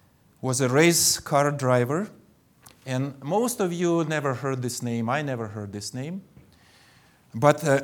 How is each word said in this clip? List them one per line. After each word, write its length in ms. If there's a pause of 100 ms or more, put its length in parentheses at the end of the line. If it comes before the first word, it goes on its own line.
(400)
was 220
a 60
race 520
car 300
driver, 580 (760)
and 360
most 380
of 100
you 340
never 300
heard 280
this 200
name. 280
I 100
never 280
heard 240
this 200
name. 300 (1120)
But, 280
uh, 220